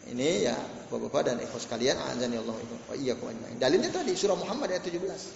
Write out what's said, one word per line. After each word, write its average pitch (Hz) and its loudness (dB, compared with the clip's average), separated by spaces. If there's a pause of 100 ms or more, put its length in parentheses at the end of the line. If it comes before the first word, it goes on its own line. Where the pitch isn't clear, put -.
(100)
Ini 139 2
ya, 117 2 (340)
Bapak-bapak 117 0
dan 127 4
ikhwas - -6
sekalian, 120 4
a'azani 123 0
Allah 113 -4
wa 117 -8
iyyakum 123 0
ajma'in. 117 -6
Dalilnya 170 6
tadi 269 0
surah 196 4
Muhammad 196 -2
ayat 175 -2
tujuh 170 -4
belas. 180 -4